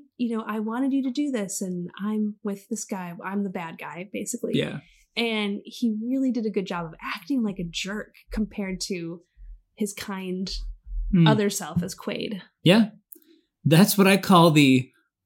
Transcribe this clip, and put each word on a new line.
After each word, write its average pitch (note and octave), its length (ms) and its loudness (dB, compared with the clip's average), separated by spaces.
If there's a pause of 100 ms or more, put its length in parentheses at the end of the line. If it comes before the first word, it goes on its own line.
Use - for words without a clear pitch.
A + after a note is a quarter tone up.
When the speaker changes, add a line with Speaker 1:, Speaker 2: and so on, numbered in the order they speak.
(180)
Speaker 1:
you A#3 200 -2
know, A3 100 -6
I A3 120 -6
wanted A#3+ 340 -2
you C4+ 100 0
to C4 80 -2
do C#4+ 200 -2
this, G3+ 300 -4
and F3+ 280 -6 (100)
I'm G#3+ 440 -2
with G3 260 -8
this A3 160 -8
guy. F3+ 280 -10 (100)
I'm G3+ 200 -4
the G3+ 60 -4
bad E3+ 280 -8
guy, D#3+ 360 -12
basically." - 420 -6
Speaker 2:
Yeah. - 240 -2 (360)
Speaker 1:
And G#3+ 500 -2
he A3+ 300 -2 (120)
really C4 240 0
did A3+ 140 -2
a G#3+ 60 -2
good F#3 160 -4
job F3 180 -6
of D#3+ 160 -14
acting C4 420 -4
like G3 160 -4
a F3 80 -6
jerk F#3+ 460 -8 (180)
compared G3 500 -4
to E3+ 400 -6 (540)
his G3+ 180 -4
kind F#3 560 -6 (640)
Speaker 2:
Hmm. E3+ 160 6
Speaker 1:
other G#3+ 220 4
self E3+ 320 -4
as F#3 140 -8
Quaid. - 460 -8 (220)
Speaker 2:
Yeah. G#3 260 6 (760)
That's D#3 320 6
what F#3 100 6
I G3 100 6
call F3 340 8
the, C3 400 6 (340)